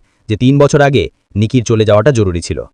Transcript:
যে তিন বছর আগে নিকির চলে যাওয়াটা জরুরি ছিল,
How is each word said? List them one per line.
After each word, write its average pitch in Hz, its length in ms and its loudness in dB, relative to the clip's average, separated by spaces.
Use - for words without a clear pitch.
যে 107 100 -6
তিন 135 220 0
বছর 143 220 2
আগে 143 280 0
নিকির 110 280 0
চলে 110 220 0
যাওয়াটা 107 260 4
জরুরি 92 300 -2
ছিল, 67 220 -8